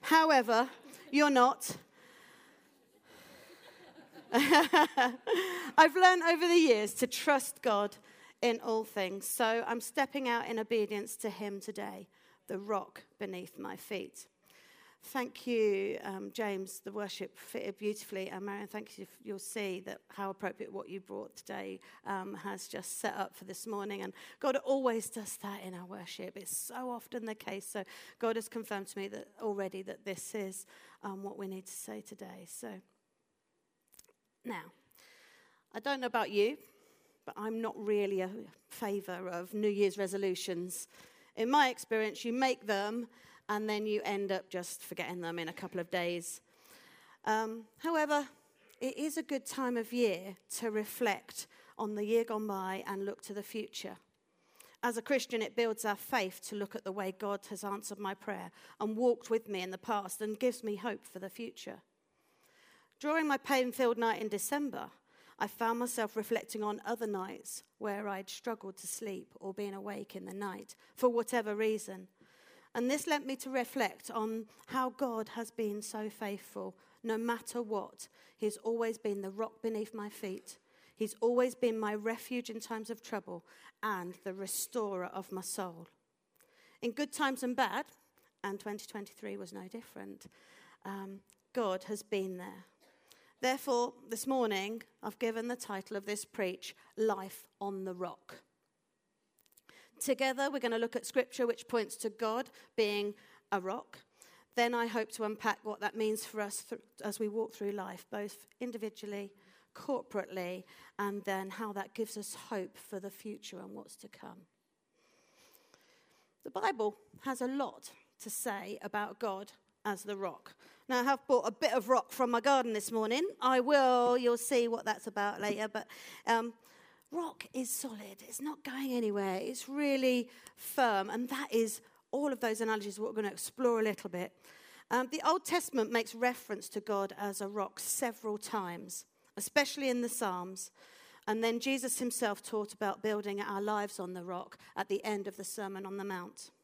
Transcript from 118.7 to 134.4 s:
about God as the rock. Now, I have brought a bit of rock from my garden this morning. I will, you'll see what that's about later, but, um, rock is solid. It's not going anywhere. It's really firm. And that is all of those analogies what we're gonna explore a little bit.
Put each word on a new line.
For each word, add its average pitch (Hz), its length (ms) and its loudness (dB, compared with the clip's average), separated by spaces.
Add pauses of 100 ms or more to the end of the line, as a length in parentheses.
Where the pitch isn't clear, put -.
about 208 360 -4
God 202 360 -4 (320)
as 202 180 -2
the 202 140 -4
rock. - 380 -6 (340)
Now, 254 100 4
I 247 40 4
have 269 220 4
brought 247 220 6
a 220 40 2
bit 247 200 2
of 220 160 2
rock 254 240 6
from 247 200 2
my 233 100 4
garden 247 320 6
this 208 180 -2
morning. 226 340 2 (160)
I 254 200 8
will, 247 560 8
you'll 240 180 6
see 240 320 4
what 233 160 -2
that's 214 240 -2
about 202 320 0
later, 208 300 0
but, 214 180 -6 (400)
um, 233 260 4 (580)
rock 339 420 -6
is 254 160 -2
solid. 208 480 -6 (100)
It's 233 140 -8
not 294 220 -6
going 269 300 -4
anywhere. 202 480 2
It's - 280 -6
really 262 600 4 (260)
firm. 214 540 2
And 247 200 -2
that 277 220 -4
is 220 300 2 (300)
all 285 200 2
of 254 80 -4
those 220 220 0
analogies 208 380 -2
what 214 100 -2
we're 220 120 -2
gonna 202 120 -2
explore 240 460 0
a 220 40 4
little 208 260 -2
bit. 180 240 -4 (580)